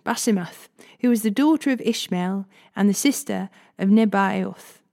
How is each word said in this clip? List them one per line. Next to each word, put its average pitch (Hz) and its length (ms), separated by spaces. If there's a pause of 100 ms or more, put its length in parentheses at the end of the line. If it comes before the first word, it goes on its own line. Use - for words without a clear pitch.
Basemath, 214 640 (320)
who 247 80
was 226 140
the 220 60
daughter 285 420
of 247 100
Ishmael 190 680 (260)
and 202 160
the 196 40
sister 196 560 (280)
of 196 120
Nebaioth. 196 880 (140)